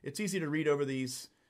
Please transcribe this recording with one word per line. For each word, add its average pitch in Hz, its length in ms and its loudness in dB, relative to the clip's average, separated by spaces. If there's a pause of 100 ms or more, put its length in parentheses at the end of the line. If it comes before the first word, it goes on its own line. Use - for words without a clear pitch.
it's 147 160 -6
easy 196 200 0
to 156 100 0
read 151 180 2
over 143 180 4
these 131 440 -4 (200)